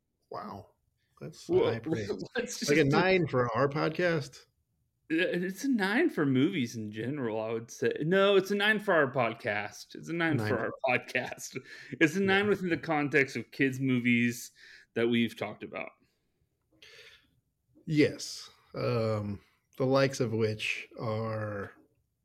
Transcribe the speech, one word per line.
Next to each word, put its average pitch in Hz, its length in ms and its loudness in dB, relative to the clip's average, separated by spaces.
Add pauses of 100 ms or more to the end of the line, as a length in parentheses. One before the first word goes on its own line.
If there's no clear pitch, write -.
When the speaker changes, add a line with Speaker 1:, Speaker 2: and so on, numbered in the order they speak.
(300)
Speaker 1:
Wow. 101 360 -12 (540)
That's - 280 -14
Speaker 2:
Well, 180 240 4
Speaker 1:
high 117 60 -4
praise. - 320 -4 (140)
Speaker 2:
<laughs> - 120 -10
let's - 320 -6
Speaker 1:
Like 147 100 4
a 151 60 6
Speaker 2:
just 139 120 2
Speaker 1:
nine 180 320 4
for 123 280 0
our 135 120 2
podcast? 160 720 -2 (720)
Speaker 2:
Uh, 160 60 0 (140)
it's 185 340 -4
a 277 60 -2
nine 226 400 2
for 156 160 0
movies 135 500 2
in 107 160 -8
general, 110 480 -4
I 110 120 -4
would 113 180 -6
say. 117 220 0 (100)
No, 196 340 4
it's 190 140 4
a 202 60 0
nine 208 240 2
for 208 120 0
our 147 180 4
podcast. 110 840 -4
It's 151 140 -14
a 160 40 -8
nine 165 240 0
Speaker 1:
Nine 110 120 0
Speaker 2:
for 127 80 2
Speaker 1:
for 110 80 -2 (260)
Speaker 2:
our 123 80 4
<laughs> - 0 -
podcast. - 580 -8 (440)
It's 160 160 4
a 196 40 0
Speaker 1:
Yeah. 196 60 2
Speaker 2:
nine 196 220 4
within 185 220 2
the 165 60 0
context 147 600 0
of 117 160 -8
kids' 135 280 0
movies 120 720 2 (440)
that 117 140 2
we've 117 280 0
talked 107 260 -8
about. - 280 -10 (2000)
Speaker 1:
Yes. - 640 0 (240)
Um, 110 680 -2 (380)
the 135 80 0
likes 135 340 2
of 113 120 -2
which 110 560 -2 (120)
are, 107 720 -6 (520)